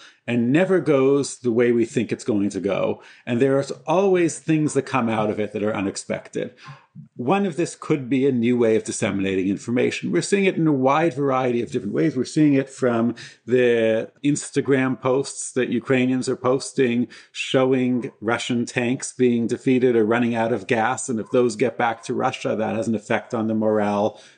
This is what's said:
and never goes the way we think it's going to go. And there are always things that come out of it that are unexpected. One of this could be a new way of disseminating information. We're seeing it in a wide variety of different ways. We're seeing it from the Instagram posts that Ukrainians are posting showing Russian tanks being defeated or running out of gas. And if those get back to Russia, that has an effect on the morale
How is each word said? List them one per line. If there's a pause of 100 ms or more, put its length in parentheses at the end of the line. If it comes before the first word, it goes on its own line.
(260)
and
never
goes
the
way
we
think
it's
going
to
go. (220)
And
there
are (200)
always
things
that
come
out
of
it
that
are
unexpected. (600)
One
of
this
could
be
a
new
way
of
disseminating
information.
We're
seeing
it
in
a
wide
variety
of
different
ways.
We're
seeing
it
from (300)
the (120)
Instagram
posts
that
Ukrainians
are
posting (240)
showing
Russian
tanks
being
defeated
or
running
out
of
gas.
And
if
those
get
back
to
Russia,
that
has
an
effect
on
the
morale (180)